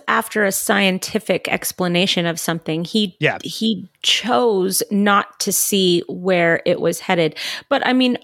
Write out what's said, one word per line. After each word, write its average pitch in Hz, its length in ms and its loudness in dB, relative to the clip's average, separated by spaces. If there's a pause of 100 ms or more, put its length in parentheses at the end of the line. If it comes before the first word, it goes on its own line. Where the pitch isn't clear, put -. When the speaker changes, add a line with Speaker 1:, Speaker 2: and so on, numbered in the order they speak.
Speaker 1:
after 220 380 0
a 196 60 0
scientific 190 960 0
explanation 175 800 0
of 165 120 -2
something. 165 460 -4
He, 208 340 -2
Speaker 2:
Yeah. 139 240 0
Speaker 1:
he 202 460 -4 (140)
chose 208 880 0
not 202 480 2
to - 120 -2
see 185 560 2
where 180 560 2
it - 160 2
was 170 200 0
headed. 165 360 0 (340)
But, - 180 0
I 254 60 2
mean, 254 300 2